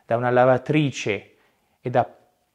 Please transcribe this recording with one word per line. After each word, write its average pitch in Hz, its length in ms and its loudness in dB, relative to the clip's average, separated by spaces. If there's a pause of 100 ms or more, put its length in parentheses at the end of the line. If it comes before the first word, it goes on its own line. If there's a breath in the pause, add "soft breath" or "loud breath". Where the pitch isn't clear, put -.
da 113 100 -2
una 123 140 -2
lavatrice 127 1040 0 (460)
e 127 80 -10
da 123 200 -2 (460)